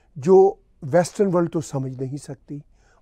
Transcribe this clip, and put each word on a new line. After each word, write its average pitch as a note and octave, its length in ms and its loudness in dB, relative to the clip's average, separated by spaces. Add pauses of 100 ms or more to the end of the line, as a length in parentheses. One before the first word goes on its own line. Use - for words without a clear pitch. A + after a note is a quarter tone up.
(180)
जो F#3+ 400 4 (260)
वेस्टर्न E3+ 440 0
वर्ल्ड F3 220 0
तो E3 100 -6
समझ C3 400 -8
नहीं C3+ 160 -10
सकती C#3+ 460 -16 (400)